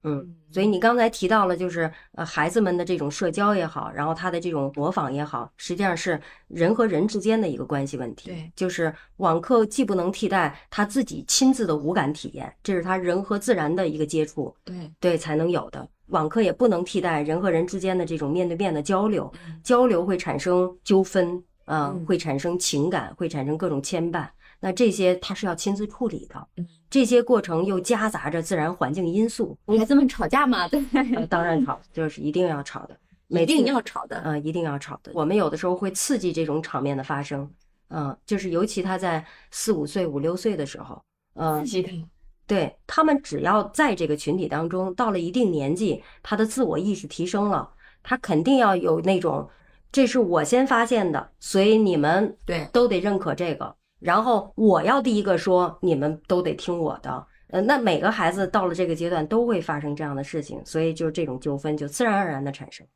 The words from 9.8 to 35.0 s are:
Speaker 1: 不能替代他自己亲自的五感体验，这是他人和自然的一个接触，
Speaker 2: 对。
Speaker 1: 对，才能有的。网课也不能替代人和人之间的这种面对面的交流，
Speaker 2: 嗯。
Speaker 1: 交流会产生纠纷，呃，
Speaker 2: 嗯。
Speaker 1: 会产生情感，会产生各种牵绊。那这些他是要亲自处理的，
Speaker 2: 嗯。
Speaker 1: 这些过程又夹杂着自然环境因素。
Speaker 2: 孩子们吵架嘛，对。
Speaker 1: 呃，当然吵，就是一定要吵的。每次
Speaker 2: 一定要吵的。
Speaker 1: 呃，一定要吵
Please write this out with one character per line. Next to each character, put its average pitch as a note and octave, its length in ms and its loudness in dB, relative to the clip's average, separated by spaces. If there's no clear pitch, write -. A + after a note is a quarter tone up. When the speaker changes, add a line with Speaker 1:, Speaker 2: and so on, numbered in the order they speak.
Speaker 1:
不 G3+ 120 0
能 F#3 180 0
替 G3+ 160 -2
代 E3+ 260 0
他 G#3 140 0
自 A#3 180 0
己 D#3 240 -8
亲 C4 260 4
自 A#3 140 0
的 D#3+ 80 2
五 D3 180 -2
感 D3+ 200 0
体 - 220 -10
验， - 280 -12
这 G3 120 -2
是 F3 80 0
他 F#3 160 -2
人 F3+ 220 0
和 G3+ 180 -4
自 A3+ 160 0
然 D#3+ 200 0
的 F#3 140 0
一 D#3 80 -4
个 D#3 80 -2
接 D3+ 220 0
触， - 360 -8
Speaker 2:
对。 F3 380 -14
Speaker 1:
对， F3 160 2
才 D#3+ 180 -4
能 D#3+ 160 2
有 - 200 -2
的。 C3 180 -14
网 D#3 200 0
课 A3 140 0
也 F#3 100 2
不 A#3+ 160 2
能 F3+ 160 2
替 F3+ 160 -2
代 E3 220 0
人 D#3+ 180 -2
和 F#3+ 100 0
人 E3 160 2
之 F#3 140 -6
间 F#3 160 0
的 F3 80 0
这 D#3+ 140 -4
种 C#3+ 120 -4
面 F3+ 160 0
对 E3+ 120 -2
面 F#3+ 140 0
的 D3 100 -2
交 G3 260 0
流， G3 240 -2
Speaker 2:
嗯。 E3 180 -16
Speaker 1:
交 B3 220 4
流 F3+ 180 4
会 F#3 140 0
产 C#3 200 -4
生 F3+ 320 2
纠 F#3+ 180 6
纷， F3+ 400 0
呃， D3 320 -2
Speaker 2:
嗯。 E3+ 80 -8
Speaker 1:
会 F3 140 0
产 D3+ 200 -2
生 F3+ 200 -2
情 D#3 320 0
感， C#3 260 -4
会 F3 100 -4
产 D3+ 200 -4
生 D3+ 100 -2
各 E3 140 -2
种 C#3 120 -2
牵 E3 300 -2
绊。 D#3+ 160 -4
那 F#3+ 100 -4
这 G#3+ 200 4
些 F3+ 260 2
他 F#3 180 -8
是 G3+ 120 -6
要 F3 80 -2
亲 G3 200 -2
自 G#3 120 -4
处 A#3+ 200 -6
理 F#3+ 200 -6
的， - 200 -18
Speaker 2:
嗯。 F3 100 -8
Speaker 1:
这 C4 160 4
些 A#3+ 160 6
过 A#3+ 180 4
程 F3+ 240 -2
又 F#3+ 160 0
夹 A3 280 0
杂 D#3+ 200 -4
着 E3 140 -2
自 F#3 120 -4
然 D3 180 0
环 C3 200 -2
境 F3 160 -2
因 G#3 180 2
素。 F3 300 -4
Speaker 2:
孩 A3 160 4
子 C#4 120 2
们 C#4 120 8
吵 A3+ 220 -2
架 C#4 180 4
嘛， G3+ 220 2
对。 C#4+ 160 0
Speaker 1:
呃， A3+ 100 -2
当 E3+ 160 0
然 E3 220 2
吵， C3+ 160 -4
就 D#3+ 160 -4
是 D3+ 140 -8
一 D3 100 -2
定 F3+ 180 2
要 D3 140 -4
吵 - 180 -12
的。 - 140 -18
每 E3 200 2
次 D4+ 80 4
Speaker 2:
一 C#4+ 100 6
定 C4+ 80 2
要 B3 80 2
吵 - 260 -10
的。 - 120 -10
Speaker 1:
呃， D3+ 220 -4
一 D#3 120 -4
定 E3+ 100 -2
要 D3 160 -4
吵 - 240 -12